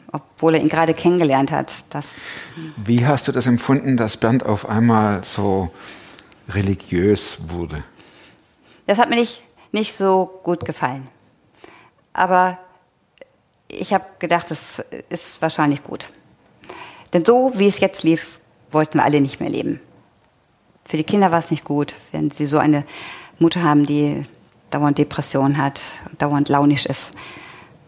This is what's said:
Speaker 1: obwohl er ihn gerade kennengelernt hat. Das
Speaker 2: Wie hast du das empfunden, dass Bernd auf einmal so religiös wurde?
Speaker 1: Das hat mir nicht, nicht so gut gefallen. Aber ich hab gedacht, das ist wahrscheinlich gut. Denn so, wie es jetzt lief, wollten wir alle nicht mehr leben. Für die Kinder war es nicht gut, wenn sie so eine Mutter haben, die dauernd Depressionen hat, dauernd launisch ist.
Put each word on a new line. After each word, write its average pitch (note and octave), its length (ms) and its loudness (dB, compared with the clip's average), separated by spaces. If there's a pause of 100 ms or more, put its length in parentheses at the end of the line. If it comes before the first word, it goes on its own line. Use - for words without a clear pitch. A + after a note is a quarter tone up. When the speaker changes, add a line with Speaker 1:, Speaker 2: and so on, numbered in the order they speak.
(120)
Speaker 1:
obwohl - 420 0
er D#3+ 80 4
ihn D#3 80 2
gerade D#3+ 240 2
kennengelernt D#3 580 2
hat. C#3 380 -4
Das D3 160 -10 (720)
Speaker 2:
Wie A#2 300 2
hast C#3+ 200 2
du C#3 40 0
das B2 160 0
empfunden, C3 500 2
dass A2 200 -2
Bernd A#2 280 2
auf G#2+ 240 -2
einmal G#2+ 540 2
so F#2+ 480 -2 (760)
religiös F#2+ 1000 -2
wurde? D#2+ 360 -8 (1040)
Speaker 1:
Das G3+ 140 2
hat A#3+ 100 2
mir A#3 60 2
nicht, A#3 260 0 (300)
nicht G#3 260 -4
so F#3+ 460 0
gut E3+ 220 -4
gefallen. C3+ 420 -6 (1040)
Aber F#3 460 2 (1120)
ich - 240 -6
hab - 260 -4
gedacht, E3+ 320 -2
das - 320 -8 (260)
ist - 320 -12
wahrscheinlich D3+ 420 0
gut. - 260 -14 (1040)
Denn F3 120 2
so, B3 300 4
wie G3+ 120 4
es G3 120 2
jetzt F#3+ 240 -2
lief, D#3+ 360 0 (320)
wollten D3+ 280 0
wir - 60 4
alle D3 160 4
nicht C3+ 180 -2
mehr - 100 -4
leben. - 300 -4 (1080)
Für - 120 -4
die D#3 60 -2
Kinder G3 280 2
war E3+ 80 2
es D#3+ 100 -6
nicht D3+ 140 -2
gut, C#3+ 320 -4 (160)
wenn D#3 180 -2
sie D3 160 -4
so C#3+ 120 0
eine D3 260 4 (560)
Mutter E3 240 2
haben, D3 220 4
die D3 380 0 (460)
dauernd C#3+ 280 0
Depressionen C#3+ 600 0
hat, C#3 240 -2 (360)
dauernd D3 320 0
launisch C#3+ 360 2
ist. - 280 -6 (760)